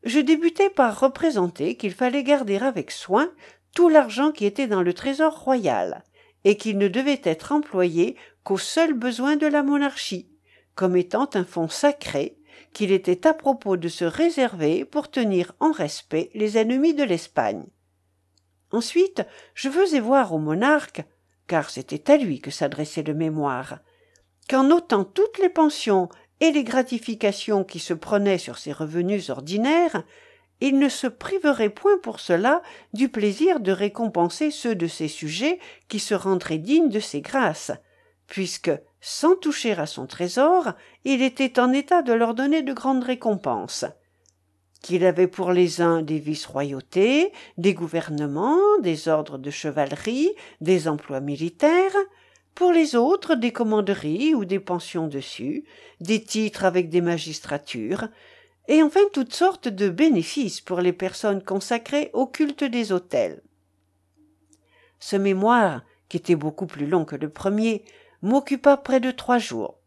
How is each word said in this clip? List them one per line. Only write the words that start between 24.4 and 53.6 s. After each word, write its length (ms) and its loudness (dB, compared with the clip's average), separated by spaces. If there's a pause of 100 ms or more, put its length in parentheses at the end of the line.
qu'en 160 4
notant 400 4
toutes 340 -2
les 100 4
pensions 600 2 (320)
et 100 6
les 140 0
gratifications 1000 -2
qui 140 -14
se 160 -4
prenaient 440 0
sur 200 -10
ses 140 -12
revenus 580 -4
ordinaires, 720 0 (580)
il 180 2
ne 100 4
se 180 -4
priverait 640 0
point 280 2
pour 200 -10
cela 440 2 (300)
du 160 0
plaisir 520 2
de 120 0
récompenser 800 -2
ceux 240 -4
de 120 -2
ses 220 -6
sujets 500 -4 (300)
qui 100 -6
se 160 -4
rendraient 440 -2
dignes 300 2
de 120 0
ses 200 -8
grâces, 520 -2 (540)
puisque, 460 -6 (280)
sans 360 0
toucher 360 -4
à 140 -4
son 200 -12
trésor, 640 0 (320)
il 180 0
était 380 0
en 120 4
état 300 2
de 100 0
leur 220 2
donner 280 0
de 100 -4
grandes 320 -2
récompenses. 800 -4 (960)
Qu'il 220 0
avait 220 4
pour 260 -2
les 280 2
uns 220 2
des 160 -4
vice-royautés, 1120 -2 (240)
des 180 2
gouvernements, 840 -2 (200)
des 280 -2
ordres 300 0
de 120 -10
chevalerie, 800 -2 (300)
des 280 2
emplois 320 -6
militaires, 760 0 (580)
pour 180 4
les 240 2
autres 380 2
des 180 -2
commanderies 840 0